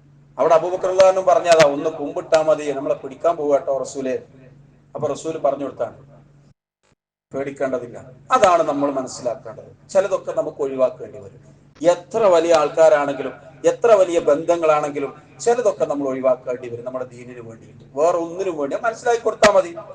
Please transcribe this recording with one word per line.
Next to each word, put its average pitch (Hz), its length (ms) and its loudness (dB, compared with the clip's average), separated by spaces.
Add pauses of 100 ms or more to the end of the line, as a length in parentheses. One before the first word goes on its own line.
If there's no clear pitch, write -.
(380)
അവിടെ 165 160 2
അബൂബക്കർ 180 300 -2
റളിയല്ലാഹു 190 260 4
അൻഹു 190 120 -2
പറഞ്ഞതാ, 165 440 4
"ഒന്ന് 151 240 -2
കുമ്പിട്ടാ 160 520 -2
മതി, 147 280 0
നമ്മളെ 143 240 -4
പിടിക്കാൻ 143 420 -4
പോവുക 147 160 -2
കേട്ടോ 135 260 -2
റസൂലേ." 127 400 -6 (760)
അപ്പൊ 143 140 -4
റസൂൽ 156 300 -6
പറഞ്ഞു 139 260 -2
കൊടുത്താണ്, - 580 -12 (1120)
പേടിക്കേണ്ടതില്ല. 131 720 -8 (280)
അതാണ് 185 300 4
നമ്മൾ 143 280 -2
മനസ്സിലാക്കേണ്ടത്. - 1000 -10
ചിലതൊക്കെ 190 420 0
നമുക്ക് 151 300 -4
ഒഴിവാക്കേണ്ടി 127 560 -4
വരും. 98 220 -20 (500)
എത്ര 262 280 -2
വലിയ 170 360 4
ആൾക്കാരാണെങ്കിലും, 147 760 4 (340)
എത്ര 220 260 4
വലിയ 180 260 4
ബന്ധങ്ങളാണെങ്കിലും, 151 1040 0 (180)
ചിലതൊക്കെ 233 440 0
നമ്മൾ 143 240 -4
ഒഴിവാക്കേണ്ടി 127 600 -2
വരും 117 160 -12
നമ്മുടെ 127 200 -8
ദീനിന് 123 360 -18
വേണ്ടിയിട്ട്, - 440 -20 (100)
വേറെ 170 240 2
ഒന്നിനും 170 400 -6
വേണ്ടി. 143 240 -4
മനസ്സിലാക്കി 233 400 0
കൊടുത്താൽ 214 300 2
മതി. 180 240 2 (180)